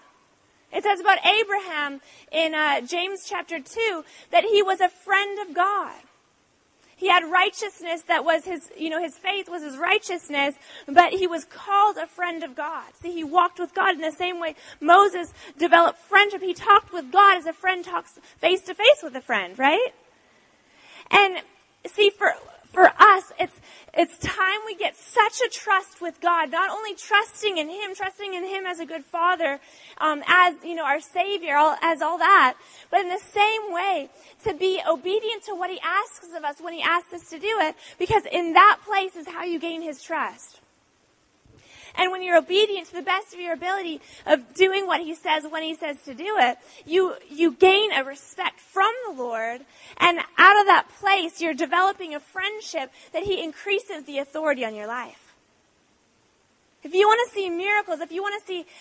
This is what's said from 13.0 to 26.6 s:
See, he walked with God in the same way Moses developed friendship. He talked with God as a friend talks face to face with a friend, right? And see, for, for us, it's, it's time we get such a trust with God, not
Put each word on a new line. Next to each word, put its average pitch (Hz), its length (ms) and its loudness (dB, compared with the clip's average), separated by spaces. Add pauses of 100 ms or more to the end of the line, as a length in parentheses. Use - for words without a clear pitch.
See, 339 100 -10
he 330 140 -8
walked 349 340 0
with 359 140 -8
God 381 220 0
in 285 60 -10
the 320 100 -4
same 359 280 -6
way 320 160 -6 (240)
Moses 359 540 4 (240)
developed 339 420 4
friendship. 403 420 2
He 370 120 -4
talked - 400 2
with 277 180 -8
God 392 260 6
as 311 80 -10
a 330 60 -4
friend 370 320 -4
talks 349 360 -10 (180)
face - 240 0
to 359 120 -12
face 480 300 4
with 269 120 -12
a 262 60 -10
friend, 202 380 -4
right? 330 340 2 (1160)
And 381 300 2 (460)
see, 403 220 2
for, - 220 0 (400)
for 370 260 6
us, 392 260 8 (160)
it's, 359 160 -6 (400)
it's - 220 0
time 392 480 -2
we 427 100 -10
get 359 200 -6
such - 500 0
a 440 40 -2
trust - 520 -4
with 339 180 -10
God, 339 300 0
not 349 220 -2